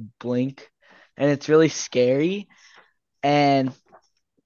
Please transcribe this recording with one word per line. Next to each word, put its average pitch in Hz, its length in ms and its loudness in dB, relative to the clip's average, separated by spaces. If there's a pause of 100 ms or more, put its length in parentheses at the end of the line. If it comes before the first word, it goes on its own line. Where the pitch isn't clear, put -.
(180)
blink. 123 500 -6 (480)
And 143 140 0
it's 139 180 -4
really 156 200 4
scary. 147 800 -2 (760)
And 139 500 2 (720)